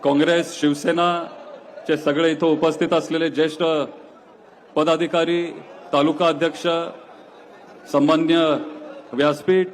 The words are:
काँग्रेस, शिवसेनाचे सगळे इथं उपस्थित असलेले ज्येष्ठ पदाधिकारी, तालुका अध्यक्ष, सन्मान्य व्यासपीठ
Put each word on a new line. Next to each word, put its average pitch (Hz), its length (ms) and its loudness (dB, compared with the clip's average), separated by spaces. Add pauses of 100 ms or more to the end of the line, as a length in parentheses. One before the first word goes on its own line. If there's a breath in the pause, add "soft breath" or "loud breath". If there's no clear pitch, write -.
काँग्रेस, 160 560 2
शिवसेनाचे 165 1400 -2
सगळे 151 340 0
इथं 156 160 0
उपस्थित 160 460 0
असलेले 160 360 0
ज्येष्ठ 156 340 -2 (1120)
पदाधिकारी, 165 680 0 (500)
तालुका 151 340 2
अध्यक्ष, 160 380 -2 (1300)
सन्मान्य 156 460 4 (760)
व्यासपीठ 147 600 2